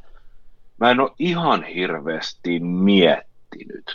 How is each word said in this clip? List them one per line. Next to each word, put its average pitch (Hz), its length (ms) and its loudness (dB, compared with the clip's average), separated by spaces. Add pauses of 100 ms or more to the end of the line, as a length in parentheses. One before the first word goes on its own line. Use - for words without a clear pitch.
(800)
mä 120 100 4
en 123 100 4
oo 135 180 -2
ihan 160 460 0
hirveästi 82 960 -6
miettinyt, - 1200 0 (100)